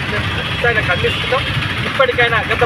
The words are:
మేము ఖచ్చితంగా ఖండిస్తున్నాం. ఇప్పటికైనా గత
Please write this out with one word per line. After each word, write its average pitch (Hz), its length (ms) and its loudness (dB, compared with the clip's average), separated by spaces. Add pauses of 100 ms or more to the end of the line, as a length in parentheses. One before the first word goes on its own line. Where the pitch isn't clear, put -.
(120)
మేము 208 240 -2
ఖచ్చితంగా 226 540 0
ఖండిస్తున్నాం. 240 540 0 (440)
ఇప్పటికైనా 240 500 2 (120)
గత 226 160 0